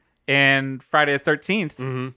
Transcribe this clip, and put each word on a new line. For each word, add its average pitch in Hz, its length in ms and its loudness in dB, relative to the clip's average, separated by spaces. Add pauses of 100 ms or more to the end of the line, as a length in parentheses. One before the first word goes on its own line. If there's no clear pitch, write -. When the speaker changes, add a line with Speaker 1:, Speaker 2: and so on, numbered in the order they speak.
(260)
Speaker 1:
in 139 520 2
Friday 147 340 0
the 139 60 0
Thirteenth. 156 600 -2
Speaker 2:
Mm-hmm. 131 380 -8